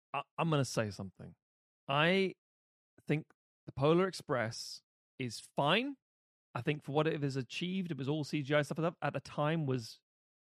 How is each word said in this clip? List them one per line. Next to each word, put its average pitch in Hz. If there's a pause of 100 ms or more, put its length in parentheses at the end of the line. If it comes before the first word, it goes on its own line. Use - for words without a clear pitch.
(140)
I, 139 (180)
I'm 160
gonna 143
say 110
something. 92 (540)
I 175 (720)
think 156 (400)
The -
Polar 170
Express - (380)
is 123 (160)
fine. 214 (600)
I 120
think 147
for 139
what 151
it 160
has 135
achieved, 175
it 143
was 127
all 151
C 151
G 139
I 151
stuff 143 (220)
at 143
the 139
time, 156
was 127 (480)